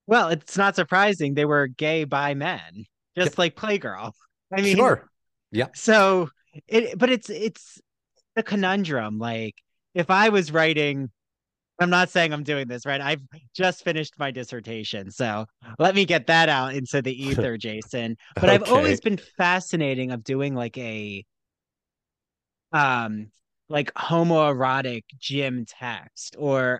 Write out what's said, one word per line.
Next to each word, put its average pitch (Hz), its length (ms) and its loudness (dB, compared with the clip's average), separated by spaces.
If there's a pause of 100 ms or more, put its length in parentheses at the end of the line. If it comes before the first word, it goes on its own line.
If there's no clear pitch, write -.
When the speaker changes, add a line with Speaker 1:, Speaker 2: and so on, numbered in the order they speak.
Speaker 1:
Well, 208 220 4
it's 165 280 -4
not 196 180 2
surprising 180 600 2
they 147 100 2
were 147 220 2
gay 151 380 -2
bi 143 300 -2
men, 110 520 -8 (300)
just 175 160 0
Speaker 2:
Yep. - 60 -6
Speaker 1:
like 175 180 0
Playgirl. 117 560 -6 (440)
I 196 60 0
mean, 196 140 4
Speaker 2:
Sure. 226 340 4 (400)
Yeah. 113 240 -2
Speaker 1:
So 190 560 4 (360)
it, 214 320 0
but 247 120 4
it's, 247 180 -2
it's 202 520 -8 (560)
the 226 60 0
conundrum. 185 760 -2
Like, 113 360 -6 (380)
if 175 160 -2
I 202 220 6
was 185 200 0
writing, 151 600 0 (720)
I'm 175 100 2
not 180 200 4
saying 165 220 2
I'm 147 120 -6
doing 139 240 -4
this, 123 180 -10
right? 139 140 -2
I've 139 220 -4 (340)
just 180 260 0
finished 156 360 -4
my 139 120 -4
dissertation, 113 800 -10
so 107 360 -4 (340)
let 190 160 4
me 196 80 4
get 165 240 0
that 165 200 6
out 131 260 0
into 139 280 -2
the 131 100 -4
Speaker 2:
<laughs> 131 120 -10
Speaker 1:
ether, 135 320 -2
Jason. 113 600 -8 (200)
But 185 140 4
I've 202 120 6
always - 360 2
Speaker 2:
Okay. 226 120 -2
Speaker 1:
been 202 60 0 (200)
fascinating 156 760 -2
of 117 100 -8
doing, 135 320 -4
like, 120 240 -6
a, 107 460 -10 (1500)
um, 117 600 0 (360)
like, 147 260 -2
homoerotic 139 1080 0 (140)
gym 135 480 -6
text, - 720 -14
or 131 420 0